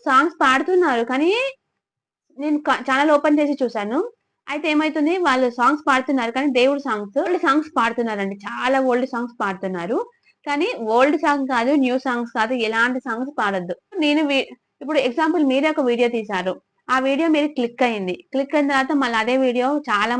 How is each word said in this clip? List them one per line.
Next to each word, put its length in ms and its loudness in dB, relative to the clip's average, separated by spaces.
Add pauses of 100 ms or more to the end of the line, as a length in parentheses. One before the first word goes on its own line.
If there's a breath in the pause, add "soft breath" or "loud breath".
సాంగ్స్ 340 4
పాడుతున్నారు, 680 4
కానీ 180 2 (1080)
నేను 280 0
క-, 220 2
ఛానల్ 280 2
ఓపెన్ 260 2
చేసి 200 0
చూశాను. 380 -2 (480)
అయితే 260 -6
ఏమైతుంది, 400 2 (140)
వాళ్ళు 220 2 (100)
సాంగ్స్ 300 2
పాడుతున్నారు, 480 0
కానీ 200 0
దేవుడి 300 2
సాంగ్స్, 360 -6
ఓల్డ్ 220 0
సాంగ్స్ 240 2 (100)
పాడుతున్నారండి, 580 -2 (100)
చాలా 420 0
ఓల్డ్ 240 0
సాంగ్స్ 300 -8
పాడుతున్నారు. 560 -4 (500 soft breath)
కానీ 180 -2 (300)
ఓల్డ్ 260 4
సాంగ్ 300 0
కాదు, 180 0 (140)
న్యూ 120 0 (100)
సాంగ్స్ 320 -4
కాదు, 140 -2 (140)
ఎలాంటి 400 0
సాంగ్స్ 320 -6
పాడొద్దు. 380 -4 (260)
నేను 180 2 (100)
వీ-, 160 0 (340)
ఇప్పుడు 260 -2
ఎగ్జాంపుల్ 460 0
మీరే 220 2
ఒక 140 0
వీడియో 280 2
తీశారు, 380 -4 (380)
ఆ 140 2
వీడియో 300 2
మీరు 200 0
క్లిక్ 320 -2
అయింది, 280 -4 (180)
క్లిక్ 240 -2
అయిన 140 2
తర్వాత 180 0 (140)
మళ్ళీ 180 -2
అదే 140 0 (100)
వీడియో 220 0 (220)
చాలా 280 0